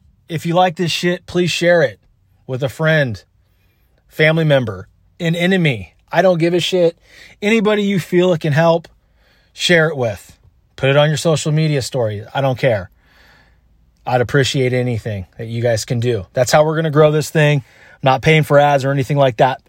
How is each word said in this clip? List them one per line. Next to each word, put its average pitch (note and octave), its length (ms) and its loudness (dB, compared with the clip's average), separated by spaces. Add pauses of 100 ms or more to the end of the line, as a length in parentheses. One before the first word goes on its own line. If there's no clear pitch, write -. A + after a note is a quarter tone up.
(280)
If E3+ 160 -8
you E3 80 -4
like F3+ 240 2
this E3+ 160 -4
shit, F3 320 -4
please F3+ 260 -2
share F3 300 2
it B2 180 -2 (480)
with B2+ 160 -8
a C#3 60 -2
friend, D3+ 560 -2 (840)
family D#3+ 360 0
member, B2 440 -2 (300)
an E3 160 -4
enemy. E3+ 600 -2 (180)
I D#3+ 80 0
don't F#3 160 4
give E3+ 160 0
a F3+ 80 0
shit. E3+ 380 0 (420)
Anybody G#3 440 0
you G3 140 -2
feel F3+ 360 0
it D#3+ 80 -6
can D#3 100 -2
help, E3 360 2 (680)
share D#3+ 340 2
it D#3 80 -8
with. A2+ 420 -6 (380)
Put C3+ 140 0
it C#3 80 2
on D3 100 4
your D#3 80 -2
social D#3+ 340 -2
media D3+ 300 0
story. A2 420 -4 (120)
I C#3 80 -4
don't C3 160 -2
care. G#2+ 320 -2 (1120)
I'd B2 160 -2
appreciate B2+ 540 0
anything A#2 500 -6 (140)
that A#2 80 -12
you A#2 160 -8
guys A2+ 240 -2
can B2 120 -4
do. A2+ 360 -4
That's B2 180 -2
how D3+ 100 6
we're D#3 140 -2
gonna D#3+ 140 -2
grow D3+ 200 4
this D3+ 200 -2
thing. D3 300 2
I'm - 420 -18
not C3 180 2
paying D#3 220 4
for C#3+ 160 2
ads C#3+ 260 4
or C3+ 60 -2
anything C#3 260 -2
like C3+ 220 2
that. C3+ 300 2